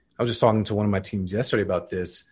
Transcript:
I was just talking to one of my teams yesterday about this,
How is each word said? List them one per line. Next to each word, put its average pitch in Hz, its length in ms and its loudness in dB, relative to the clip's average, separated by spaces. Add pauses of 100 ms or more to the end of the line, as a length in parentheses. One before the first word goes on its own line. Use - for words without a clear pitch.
(180)
I 120 60 -2
was 120 60 0
just 117 100 -4
talking 110 260 4
to 107 100 -2
one 104 100 0
of 101 60 2
my 98 80 2
teams 95 340 -4
yesterday 113 300 0
about 92 260 -2
this, 90 420 -4